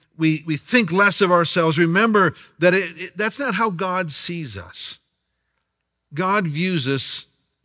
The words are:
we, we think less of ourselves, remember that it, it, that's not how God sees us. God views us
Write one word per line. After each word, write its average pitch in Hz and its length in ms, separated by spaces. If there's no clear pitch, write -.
we, 160 300
we 160 100
think 220 360
less 196 280
of 185 120
ourselves, 165 440
remember 180 580
that 175 120
it, 175 300
it, 180 140
that's 214 240
not 247 160
how 226 120
God 180 440
sees 151 440
us. - 440
God 185 320
views 160 400
us - 400